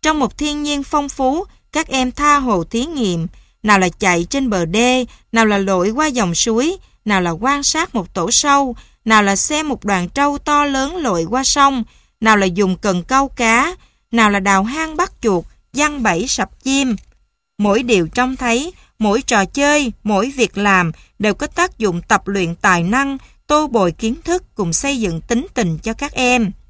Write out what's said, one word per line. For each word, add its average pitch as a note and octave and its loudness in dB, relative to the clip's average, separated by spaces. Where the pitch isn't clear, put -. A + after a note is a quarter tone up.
Trong D#4 0
một C4 -2
thiên D4 -4
nhiên D4 -2
phong C#4+ -2
phú, C#4 -2
các D#4 -2
em B3+ -2
tha C#4+ 2
hồ A3 0
thí A#3 -4
nghiệm, G3+ -2
nào G#3 4
là F#3 2
chạy F3 0
trên C4+ -2
bờ F3+ 0
đê, B3 2
nào A3+ 4
là G3+ 2
lội F#3+ 0
qua C#4+ 0
dòng A#3+ 0
suối, B3+ 0
nào G3+ 0
là F3 -2
quan C4 -2
sát D#4+ -2
một F#3+ -6
tổ F3+ -2
sâu, C#4 2
nào A3 4
là G3 2
xem D4+ -2
một B3+ -6
đoàn F#3+ -2
trâu C#4+ -2
to D4 2
lớn C#4 -2
lội G3+ -2
qua A#3+ -2
sông, C#4 2
nào A3 4
là G3 2
dùng F#3 0
cần F#3 -2
câu C4 0
cá, B3 0
nào A3+ 2
là G3+ 0
đào G3 2
hang D#4 -6
bắt F#4 -2
chuột, F#3+ 0
giăng D4 -2
bẫy G3 0
sập - -6
chim. C4+ 0
Mỗi G#3 2
điều G3 2
trông B3+ -2
thấy, C4 -2
mỗi G#3+ 2
trò G#3 2
chơi, C#4+ 0
mỗi G#3+ 0
việc A3+ 0
làm F#3+ 2
đều G#3 0
có D4 -6
tác F4 -4
dụng F3+ -2
tập C4+ 0
luyện F#3 -2
tài F3+ 2
năng, C4 -2
tô D4+ 2
bồi G3 2
kiến A3 -4
thức F4+ -2
cùng E3+ -4
xây C#4 0
dựng E3 -4
tính A#3+ -2
tình E3+ 0
cho A3+ -6
các C#4+ -6
em. B3 0